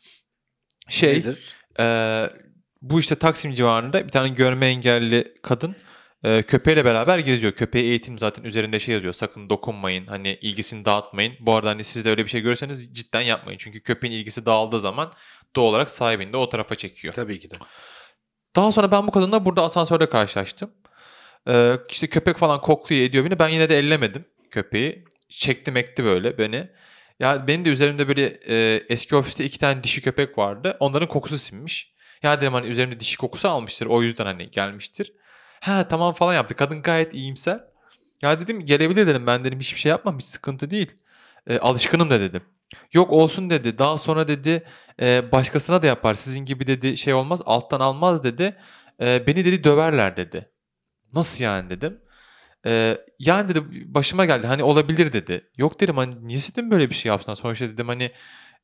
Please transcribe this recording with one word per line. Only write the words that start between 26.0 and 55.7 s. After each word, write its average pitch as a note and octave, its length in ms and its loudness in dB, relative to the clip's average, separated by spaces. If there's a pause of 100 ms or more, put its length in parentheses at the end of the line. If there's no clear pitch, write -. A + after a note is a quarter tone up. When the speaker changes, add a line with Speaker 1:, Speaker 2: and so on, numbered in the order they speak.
Speaker 1:
böyle G2+ 340 2
beni. A2+ 320 -2 (500)
Ya C3+ 280 0
benim E3 180 0
de E3 40 4
üzerimde C#3+ 380 2
böyle, C#3 320 0 (100)
e, A2+ 400 2
eski A#2+ 260 -2
ofiste C3 300 0
iki - 140 -8
tane C3+ 240 0
dişi - 180 -4
köpek - 360 -2
vardı. G#2+ 420 -2
Onların C#3 280 0
kokusu D3+ 300 -6
sinmiş. - 560 -12 (300)
Ya D3 180 2
dedim C3+ 120 0
hani B2 140 -2
üzerimde B2 320 -2
dişi - 180 -6
kokusu - 320 -4
almıştır. A#2+ 360 -4
O A#2 180 2
yüzden A2+ 220 -2
hani F2+ 260 -10
gelmiştir. G2+ 640 -8 (480)
"Ha F#3+ 260 0
tamam." E3+ 260 0
falan F3 200 0
yaptı. B2 220 0
Kadın D3 260 -2
gayet D#3+ 320 0
iyimser. C3+ 460 -6 (600)
Ya D#3 200 2
dedim G3 240 -8
gelebilir D#3+ 420 4
dedim. B2+ 200 2
Ben B2 160 2
dedim C3 160 -4
hiçbir - 200 -8
şey D3+ 100 0
yapmam. D#3+ 300 -2
Hiç B2 60 -14
sıkıntı C#3+ 440 -10
değil. G3 220 -4 (560)
E, A#2 120 -2
alışkınım C#3 500 2
da B2 100 4
dedim. F#2 220 -2 (520)
"Yok F3+ 180 6
olsun." D#3+ 380 4
dedi. A#2+ 280 -2
Daha D3 200 2
sonra D#3 300 -2
dedi, D3+ 360 -2 (380)
e, B2 300 2
"Başkasına C#3+ 500 2
da D#3 60 4
yapar. A#2 260 2
Sizin C3 320 -8
gibi" C3 220 -6
dedi, C3 300 0
"şey - 160 0
olmaz. C#3+ 320 0
Alttan A#2+ 340 0
almaz." C#3+ 440 0
dedi. C3 280 -2 (500)
E, B2 260 2
"Beni" E3 180 2
dedi, F3+ 180 2
"döverler." D3 540 4
dedi. - 320 -8 (640)
"Nasıl C#3+ 300 -2
yani?" F#2+ 260 -2
dedim. C3+ 300 -8 (640)
E, A2+ 320 2 (220)
"Yani" F#3 300 2
dedi, D#3+ 120 0 (320)
"başıma D#3 320 2
geldi. B2 220 2
Hani C#3 160 -2
olabilir." D3+ 500 4
dedi. F#2 440 -6
"Yok." D3 220 -2